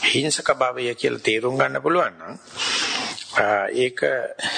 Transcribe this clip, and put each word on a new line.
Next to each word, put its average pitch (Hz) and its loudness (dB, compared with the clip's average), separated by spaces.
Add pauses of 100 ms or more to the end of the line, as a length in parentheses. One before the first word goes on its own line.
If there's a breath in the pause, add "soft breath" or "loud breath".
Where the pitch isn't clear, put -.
හිංසක - 0
භාවය 127 0
කියලා 123 -2
තේරුම් 117 2
ගන්න 135 2
පුළුවන් 151 2
නම්, 82 -14 (1000 loud breath)
ආ, 104 4 (100)
ඒක 123 0 (580 loud breath)